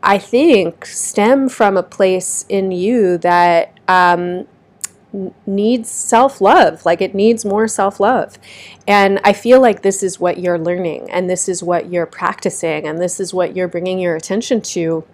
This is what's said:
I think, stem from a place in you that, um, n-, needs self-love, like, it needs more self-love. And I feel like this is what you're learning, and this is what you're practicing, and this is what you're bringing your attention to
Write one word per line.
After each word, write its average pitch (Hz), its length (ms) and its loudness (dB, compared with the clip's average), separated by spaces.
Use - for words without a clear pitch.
I 196 140 2
think, 226 680 2
stem 254 640 0
from 202 280 0
a 175 60 0
place 185 640 -2
in 190 240 -2
you 185 480 0
that, 175 580 2
um, 180 600 2
n-, 190 200 -10
needs 214 440 0
self-love, 226 960 2
like, 170 160 0
it 190 140 -4
needs 220 280 2
more 208 240 -2
self-love. 202 720 -2
And 196 360 4
I 202 100 4
feel 240 260 4
like 240 220 2
this 196 220 -2
is 185 160 -6
what 175 200 -2
you're 175 200 -2
learning, 175 500 -6
and 180 200 -4
this 180 200 -4
is 180 140 -6
what 175 280 -2
you're 175 140 -2
practicing, 165 840 -6
and 156 120 -6
this 180 200 -4
is 190 140 -8
what 180 220 -2
you're 180 120 -4
bringing 185 320 -6
your 175 160 -2
attention 214 460 -4
to 165 420 -6